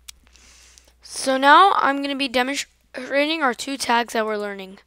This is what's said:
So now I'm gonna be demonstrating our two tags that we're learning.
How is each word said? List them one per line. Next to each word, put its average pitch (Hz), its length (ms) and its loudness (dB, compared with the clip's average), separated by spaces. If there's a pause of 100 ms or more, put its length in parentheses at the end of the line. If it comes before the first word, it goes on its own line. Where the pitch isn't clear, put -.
(1000)
So - 360 -4
now 302 400 6
I'm 277 260 0
gonna 277 120 -6
be 269 120 -4
demonstrating 269 1120 -4
our 254 140 0
two 180 220 -8
tags 233 360 -2
that 220 140 -2
we're 214 100 -4
learning. 196 500 -10